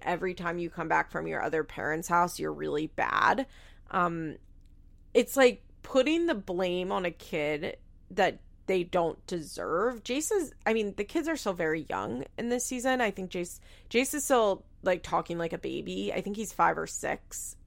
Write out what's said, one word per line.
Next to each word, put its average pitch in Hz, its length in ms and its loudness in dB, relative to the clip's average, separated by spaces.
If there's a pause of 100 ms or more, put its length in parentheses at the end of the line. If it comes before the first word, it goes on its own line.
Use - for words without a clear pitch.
"Every 180 320 -2
time 175 240 -4
you 170 120 -4
come 160 180 -6
back 160 240 2
from 160 160 -4
your 156 120 -4
other 156 220 0
parent's 160 460 -4
house, 175 320 2
you're 151 120 -4
really 151 360 -4
bad." - 580 2 (460)
Um, 170 460 -2 (760)
it's 247 220 4
like 247 260 6 (200)
putting 311 440 4
the 320 80 2
blame 180 560 -2
on 196 140 0
a 175 80 -2
kid 151 640 -2 (340)
that 185 300 2 (260)
they 185 180 2
don't 170 420 -2
deserve. 175 760 -2
Jason's, 302 480 0 (120)
I 220 80 4
mean, 208 240 0
the 208 80 -2
kids 311 220 -2
are 320 100 -2
still 196 160 -2
very 160 380 -2
young 139 340 -4 (140)
in 233 100 -4
this 247 160 0
season. 254 360 0
I 214 100 2
think 185 220 -8
Jace, 175 260 -6 (320)
Jace 262 240 2
is 285 100 -4
still, 220 400 4 (200)
like, 180 180 2
talking 170 340 -2
like 165 160 -2
a 165 60 -4
baby. 185 540 -6
I 190 80 -2
think 202 160 -4
he's 214 160 -6
five 170 260 2
or 160 80 -4
six - 720 -8 (100)